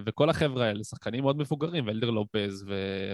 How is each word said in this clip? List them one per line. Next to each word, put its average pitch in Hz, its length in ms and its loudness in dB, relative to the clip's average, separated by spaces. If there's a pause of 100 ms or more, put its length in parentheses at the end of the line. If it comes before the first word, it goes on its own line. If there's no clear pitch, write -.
וכל 143 240 4
החבר'ה 135 360 2
האלה, 107 180 0
שחקנים 117 400 -4
מאוד 139 140 4
מבוגרים, 151 500 -2
ואלדר 113 220 0
לופז, 101 580 -2
ו-, 98 460 -2